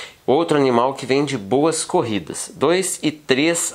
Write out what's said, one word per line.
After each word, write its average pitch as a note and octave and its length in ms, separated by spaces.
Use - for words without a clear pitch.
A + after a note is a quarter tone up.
Outro D#3 320
animal C3 380
que C3 120
vem C3+ 180
de C3+ 120
boas C3 480
corridas. G#2+ 720
Dois F3+ 480
e D#3 80
três, D#3+ 640